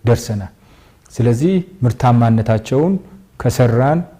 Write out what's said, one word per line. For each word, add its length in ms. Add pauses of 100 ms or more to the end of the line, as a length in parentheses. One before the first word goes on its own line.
ደርሰናል። 460 (640)
ስለዚህ 400 (260)
ምርታማነታቸውን 1120 (440)
ከሰራን፣ 600 (200)